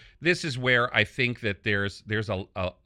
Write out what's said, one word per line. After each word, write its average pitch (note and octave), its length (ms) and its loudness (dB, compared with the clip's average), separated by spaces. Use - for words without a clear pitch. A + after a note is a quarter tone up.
this E3+ 240 0
is C3 140 -4
where B2 360 2
I A2 100 4
think B2 360 -2
that G2+ 240 -4
there's, G2+ 420 -2
there's G#2+ 220 -4
a, G2 160 -4
a, F2+ 140 -2